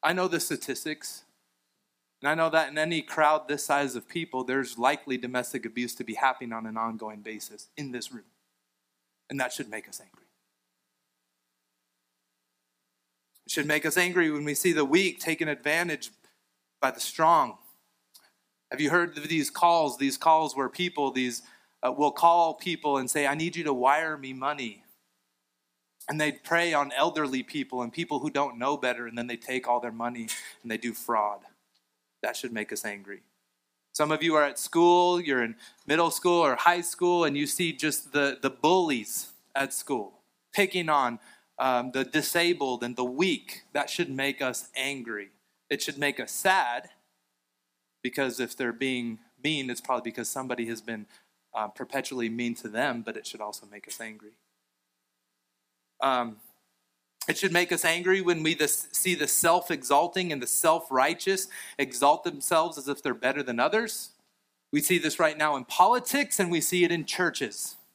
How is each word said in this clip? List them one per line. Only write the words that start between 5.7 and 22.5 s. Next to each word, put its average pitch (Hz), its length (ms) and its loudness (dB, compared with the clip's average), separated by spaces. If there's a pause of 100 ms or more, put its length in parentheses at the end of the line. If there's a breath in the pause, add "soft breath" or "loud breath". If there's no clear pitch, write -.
to 127 80 -10
be 113 100 -8
happening 127 380 -2
on 113 140 -8
an 110 100 -8
ongoing 110 460 -6
basis 107 540 -14
in 139 160 -8
this 120 200 -10
room, 113 120 -16 (1040)
and 143 120 -6
that - 120 -2
should 120 180 -8
make 110 180 -12
us - 120 -14
angry. - 260 -20 (3250)
It - 60 -6
should 147 140 0
make 151 180 2
us 160 120 2
angry 175 340 4
when 147 140 -4
we 147 100 -2
see 170 180 2
the 151 120 4
weak 170 340 2
taken 160 300 -2
advantage 151 640 -2 (680 soft breath)
by 135 100 4
the - 100 -12
strong. 160 580 4 (1120 soft breath)
Have 131 100 -6
you 151 100 2
heard 170 280 2
of 151 100 -10
these 156 220 0
calls, 165 480 4
these 135 180 0
calls 160 400 4
where 135 120 0
people, 151 420 -2
these, 127 320 -2 (400 soft breath)
uh, 131 100 2
will 143 200 2
call 170 420 4